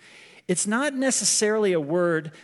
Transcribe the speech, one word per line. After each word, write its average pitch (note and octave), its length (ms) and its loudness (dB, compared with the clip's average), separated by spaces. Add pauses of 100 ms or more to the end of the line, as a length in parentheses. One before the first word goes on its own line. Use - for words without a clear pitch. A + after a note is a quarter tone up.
(460)
it's F#3 200 -2
not B3+ 260 0
necessarily G#3+ 800 0
a E3 80 0
word D#3+ 500 0 (140)